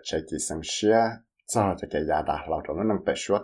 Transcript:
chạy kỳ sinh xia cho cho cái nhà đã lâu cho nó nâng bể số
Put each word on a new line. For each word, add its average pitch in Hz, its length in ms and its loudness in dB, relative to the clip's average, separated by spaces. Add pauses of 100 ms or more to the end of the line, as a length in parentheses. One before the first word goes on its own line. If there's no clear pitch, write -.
chạy 82 180 -2 (100)
kỳ 78 80 -4
sinh 80 240 -6
xia 107 360 4 (480)
cho 98 300 2
cho - 140 -10
cái 76 160 0
nhà 78 200 2
đã 76 220 -2
lâu 78 180 -2
cho 73 60 -6
nó 87 100 -2
nâng 104 220 0
bể 87 100 2
số - 280 0